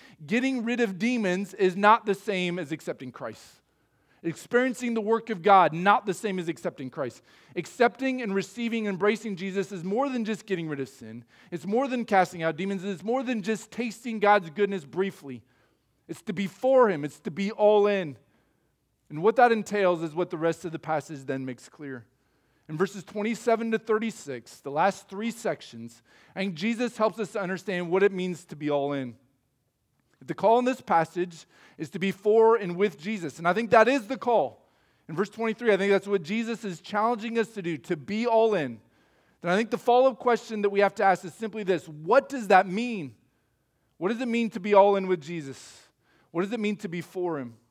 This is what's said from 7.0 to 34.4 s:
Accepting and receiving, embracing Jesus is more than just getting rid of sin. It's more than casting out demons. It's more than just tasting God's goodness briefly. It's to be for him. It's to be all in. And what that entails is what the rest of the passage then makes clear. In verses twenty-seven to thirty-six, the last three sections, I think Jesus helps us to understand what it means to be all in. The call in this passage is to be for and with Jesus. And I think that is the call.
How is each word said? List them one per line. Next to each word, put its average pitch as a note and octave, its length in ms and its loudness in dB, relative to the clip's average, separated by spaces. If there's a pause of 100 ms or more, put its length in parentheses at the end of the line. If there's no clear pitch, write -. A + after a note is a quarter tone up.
Accepting B3+ 680 -2
and G3 100 -4
receiving, A3+ 540 -4
embracing G#3 480 -2
Jesus F#3+ 360 -6
is F3 120 -10
more A3+ 260 -2
than A#3+ 160 -4
just G#3+ 220 -6
getting E3+ 200 -6
rid D3 120 -6
of C3 100 -8
sin. A2+ 340 -18 (280)
It's E3 160 -10
more A#3+ 200 0
than A#3+ 160 -4
casting F#3 380 2
out D#3+ 160 -2
demons. F#3+ 260 -4
It's F#3 200 -8
more A#3+ 180 -2
than A#3 220 -4
just G#3+ 260 -4
tasting A3+ 500 -8
God's G3+ 300 4
goodness G3 340 -2
briefly. C#3 600 -6 (640)
It's - 160 -14
to G#3 100 -6
be F#3+ 140 -4
for B3+ 420 4
him. D3+ 160 -2
It's C#3+ 160 -12
to G3+ 100 -8
be G3 200 -4
all G#3 340 6
in. F#3 320 -2 (920)
And D3+ 100 -6
what G#3+ 140 4
that A#3+ 160 8
entails G3 500 0
is D#3 140 -8
what F3+ 160 -4
the F3 60 -8
rest E3 280 -2
of E3+ 60 -8
the D#3+ 80 -10
passage D3+ 460 -6
then C3 200 -6
makes B2+ 240 -12
clear. C3+ 360 -14 (640)
In D#3 100 -8
verses F#3+ 260 -4
twenty-seven A3+ 680 -2
to A3 80 0
thirty-six, G#3+ 840 -6
the C#3 100 -10
last F3 360 0
three G#3+ 220 -6
sections, F3 720 -8 (340)
I - 40 -8
think F#3+ 160 -4
Jesus A3+ 420 -4
helps A3 220 0
us G3 140 -6
to A3 60 -4
understand F3+ 520 -4
what F#3+ 100 4
it G3+ 100 6
means F3+ 340 -4
to D#3+ 100 -16
be D3 160 -4
all C#3+ 220 0
in. B2+ 220 -6 (1120)
The - 80 -10
call G#3+ 240 4
in B3 80 2
this B3+ 160 0
passage E3+ 640 -2 (320)
is D3+ 140 -10
to F#3+ 80 -10
be F#3+ 120 0
for A3 440 4
and F#3 200 -4
with F3 240 0
Jesus. E3+ 380 -8
And E3+ 100 -2
I F3+ 60 4
think A3 180 -2
that A3 160 8
is B3+ 200 2
the C4 100 -6
call. G3 480 -2 (420)